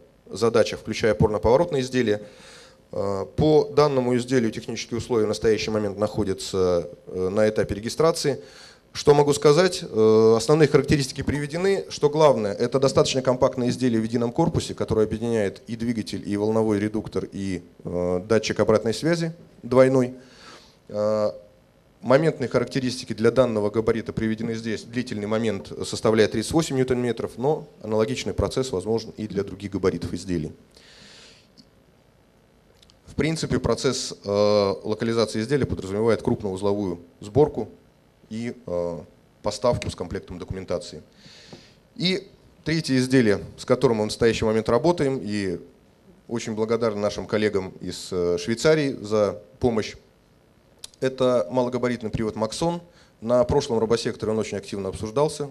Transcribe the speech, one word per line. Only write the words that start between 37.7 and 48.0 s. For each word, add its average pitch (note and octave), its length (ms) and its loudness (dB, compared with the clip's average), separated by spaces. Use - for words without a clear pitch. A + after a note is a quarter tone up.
и, A#2 260 -8
э, F2 320 -4
поставку A2+ 480 -2
с - 40 -6
комплектом F2+ 440 -10
документации. F2+ 640 -8
И F3+ 340 -4
третье D3+ 340 0
изделие, B2+ 420 4
с - 80 -16
которым B2+ 340 2
мы G#2+ 40 0
в G#2+ 40 -2
настоящий A2+ 380 2
момент A2 240 0
работаем, C3+ 540 2
и G2+ 380 -4
очень A2+ 260 -6
благодарны A2 460 0
нашим G2+ 260 -2
коллегам G2 540 0
из, - 300 -10